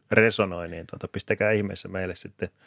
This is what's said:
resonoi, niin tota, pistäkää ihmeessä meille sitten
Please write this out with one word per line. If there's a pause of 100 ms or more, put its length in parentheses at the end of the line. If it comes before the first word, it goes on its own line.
(100)
resonoi,
niin
tota,
pistäkää
ihmeessä
meille
sitten (180)